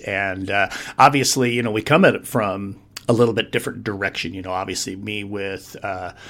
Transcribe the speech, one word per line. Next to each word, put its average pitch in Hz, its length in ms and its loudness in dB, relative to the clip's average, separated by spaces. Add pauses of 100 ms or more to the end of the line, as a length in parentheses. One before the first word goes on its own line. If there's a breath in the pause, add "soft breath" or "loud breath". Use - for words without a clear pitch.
And, 95 460 -4
uh, 98 180 2 (280 loud breath)
obviously, 131 560 4
you 120 100 0
know, 113 80 -2
we 107 100 0
come 160 220 4
at 120 120 6
it - 120 -8
from 98 540 -4 (260)
a 123 60 4
little 113 200 6
bit 110 180 -4
different 117 320 -4
direction. 98 500 -4
You 95 100 -10
know, 92 80 -8
obviously 95 440 -6
me 104 280 -8
with, 98 580 -8
uh, 92 300 -8 (180 loud breath)